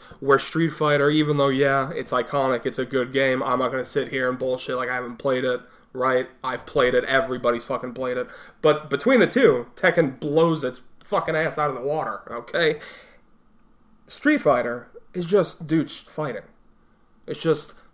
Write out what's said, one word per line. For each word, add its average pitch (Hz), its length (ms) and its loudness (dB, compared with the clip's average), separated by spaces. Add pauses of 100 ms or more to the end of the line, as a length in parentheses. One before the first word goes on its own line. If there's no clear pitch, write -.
(200)
where 135 180 6
Street 165 320 0
Fighter, 147 380 2
even 151 300 2
though, 139 100 4
yeah, 135 460 2
it's 131 180 -8
iconic, 131 540 0
it's 120 120 -4
a 131 60 -2
good 131 300 -2
game, 131 280 2
I'm 123 180 -2
not 123 100 0
gonna 127 160 -6
sit 131 220 -4
here 127 200 -2
and 127 100 -4
bullshit 127 380 -4
like 127 140 -4
I 127 40 -4
haven't 120 220 -8
played 131 300 -2
it, 123 160 -2 (320)
right? 127 340 0 (160)
I've 127 220 -6
played 127 280 2
it, 123 100 2
everybody's 123 600 0
fucking 123 300 -6
played 127 240 -4
it. 120 100 -6 (320)
But 151 300 2
between 226 300 4
the 170 60 6
two, 147 500 4
Tekken 170 440 2
blows 156 440 2
its 123 180 -8 (200)
fucking 180 320 -2
ass 156 220 -2
out 151 140 0
of 131 60 -6
the 117 60 -10
water, 135 380 -4 (100)
okay? 156 480 -2 (1300)
Street 294 340 0
Fighter 123 480 0 (260)
is 175 120 -6
just 170 400 0
dudes 156 340 -2
fighting. 127 420 -8 (840)
It's - 160 -10
just - 320 0 (200)